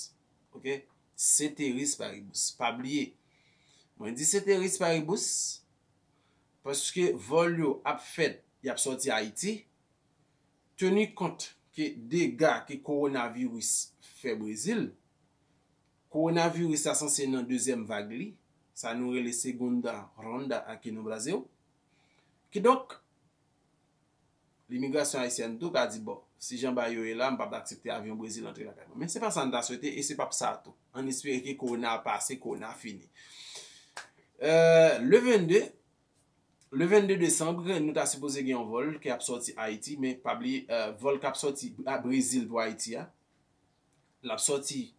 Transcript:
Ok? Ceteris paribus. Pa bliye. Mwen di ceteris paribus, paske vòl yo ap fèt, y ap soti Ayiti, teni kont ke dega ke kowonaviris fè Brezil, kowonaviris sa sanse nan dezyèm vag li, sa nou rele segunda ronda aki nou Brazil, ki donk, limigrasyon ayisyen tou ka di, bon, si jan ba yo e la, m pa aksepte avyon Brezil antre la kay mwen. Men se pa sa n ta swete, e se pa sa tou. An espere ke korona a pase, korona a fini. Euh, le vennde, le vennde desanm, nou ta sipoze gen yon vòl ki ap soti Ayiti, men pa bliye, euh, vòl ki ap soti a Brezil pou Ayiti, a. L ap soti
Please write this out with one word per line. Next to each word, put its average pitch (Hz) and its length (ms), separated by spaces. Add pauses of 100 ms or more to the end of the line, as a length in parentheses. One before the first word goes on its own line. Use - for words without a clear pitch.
(560)
Ok? 127 140 (480)
Ceteris 143 840
paribus. 101 560
Pa 120 200
bliye. 131 360 (880)
Mwen 107 160
di 151 120
ceteris 196 520
paribus, 170 480 (1400)
paske 175 460 (160)
vòl 165 320
yo 147 240
ap 143 200
fèt, - 360 (240)
y 131 80
ap - 100
soti 127 320
Ayiti, 110 460 (1200)
teni 202 340
kont - 380 (240)
ke 151 160 (180)
dega 139 540
ke 139 160
kowonaviris 127 1120 (240)
fè 120 240
Brezil, 110 480 (1200)
kowonaviris 165 800
sa 143 80
sanse 143 320
nan 131 180
dezyèm 123 400
vag 104 300
li, 190 160 (440)
sa 117 200
nou 123 200
rele 123 200
segunda 123 580 (260)
ronda 120 420 (100)
aki 110 200
nou 107 140
Brazil, 113 380 (1080)
ki 196 120
donk, 254 340 (1700)
limigrasyon 135 520
ayisyen 117 380
tou 170 100
ka 127 160
di, 110 160
bon, - 160 (220)
si 123 180
jan 127 160
ba 120 160
yo 113 140
e 113 100
la, 127 160
m 123 80
pa 110 80 (120)
aksepte 110 340
avyon 110 260
Brezil 110 300
antre - 180
la 101 80
kay - 140
mwen. 143 160
Men 170 60
se - 120
pa 214 100
sa 156 120
n 127 80
ta 120 120
swete, 127 260
e - 120
se 139 140
pa 131 180
sa 120 240
tou. - 160 (200)
An 131 160
espere 131 340
ke 139 140
korona 120 360
a 113 80
pase, 117 380
korona 107 320
a - 40
fini. 104 300 (1400)
Euh, 165 560
le 160 240
vennde, 208 380 (1120)
le 165 160
vennde 202 300
desanm, 165 420
nou 156 320
ta 143 140
sipoze 139 340
gen 131 140
yon 113 100
vòl 139 320
ki 135 140
ap - 100
soti 120 320
Ayiti, 110 460
men 127 180
pa 117 160
bliye, 127 320
euh, 113 320
vòl 139 240
ki 143 60
ap 131 100
soti 135 320 (160)
a 135 160
Brezil 127 460
pou 117 140
Ayiti, 113 360
a. 170 80 (1160)
L 113 100
ap - 80
soti 139 560